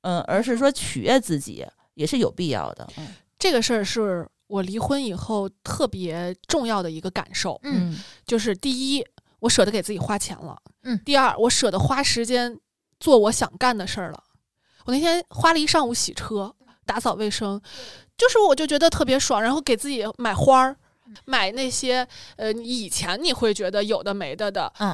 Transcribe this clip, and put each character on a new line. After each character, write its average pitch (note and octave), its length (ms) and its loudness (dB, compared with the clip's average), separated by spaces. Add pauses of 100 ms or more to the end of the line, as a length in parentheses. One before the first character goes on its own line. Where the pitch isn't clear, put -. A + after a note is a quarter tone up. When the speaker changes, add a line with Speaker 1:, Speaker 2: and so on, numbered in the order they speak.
Speaker 1:
嗯， F3+ 200 -2
而 G3 200 0
是 A#3 160 0
说 C#4 140 4
取 - 300 -6
悦 A#3+ 180 4
自 E3 180 -2
己 - 280 -10 (300)
也 D#3 120 -4
是 C4 120 -2
有 - 120 2
必 F3 180 -4
要 E2+ 240 -4
的。 - 140 -18 (100)
嗯。 D#3 100 -14 (300)
Speaker 2:
这 F#4+ 140 0
个 A#3+ 100 2
事 A#3+ 120 0
儿 G#3+ 100 0
是 G3 420 -4 (220)
我 G3 140 -4
离 F#3+ 180 -6
婚 C#4 240 -2
以 G#3+ 100 -4
后 G3 360 -4 (140)
特 - 220 -2
别 F3+ 480 -6 (140)
重 C#4 180 0
要 G#3+ 160 0
的 F3 80 -6
一 D#3+ 120 -10
个 F#3 100 -6
感 - 240 -6
受。 - 280 -4
Speaker 3:
嗯。 G#3 280 -2
Speaker 1:
嗯。 E3 80 -8 (260)
Speaker 2:
就 A#3 140 0
是 G#3 160 -2
第 C4+ 160 -4
一， C4+ 340 -2 (340)
我 A#3 100 0
舍 G#3+ 160 6
得 G3+ 60 -2
给 G#3 100 -2
自 G#3 100 -6
己 F#3+ 80 -6
花 G#3 180 -2
钱 - 200 -6
了。 - 200 -16 (260)
Speaker 3:
嗯。 A#3+ 200 -2
Speaker 2:
第 C#4+ 140 4
二， C4 200 4
我 A#3 120 4
舍 B3 200 2
得 - 80 -2
花 C4+ 240 2
时 A#3 240 0
间 A#3+ 320 -2 (440)
做 C#4+ 160 8
我 G#3+ 140 6
想 - 280 -2
干 B3 180 2
的 F#3 80 -6
事 - 140 -6
儿 E3 120 -8
了。 - 120 -18 (600)
我 B3 80 -2
那 C#4 60 2
天 E4+ 300 2
花 - 220 4
了 E4 80 4
一 D4+ 80 0
上 D4+ 180 2
午 A#3+ 80 -2
洗 - 200 -2
车、 G#3 420 -8 (300)
打 G#3+ 140 -4
扫 A3+ 140 0
卫 G#3 160 -2
生， G3+ 320 -4 (560)
就 A#4+ 100 4
是 A#4+ 100 6
我 G4 160 6
就 D4+ 140 0
觉 D4 100 0
得 E4 120 6
特 D#4 160 0
别 C4 120 2
爽， A#3 240 2
然 A#3+ 120 2
后 D#4 80 0
给 A#3+ 160 2
自 C4+ 100 -8
己 B3+ 160 -4 (140)
买 A3 180 -2
花 C4 240 8
儿， C4 160 2 (480)
买 A3+ 300 0
那 C4 160 -4
些， B3+ 360 0 (300)
呃， A3 160 -4
以 A#3 380 -4
前 F#3+ 340 -4
你 E4+ 80 2
会 A3+ 220 0
觉 F#3+ 180 -4
得 G3+ 100 0
有 G#3 220 -2
的 G3 100 -4
没 E3 220 -6
的 G3+ 160 -4
的， F#3 180 -4 (100)
Speaker 3:
嗯。 G3+ 140 0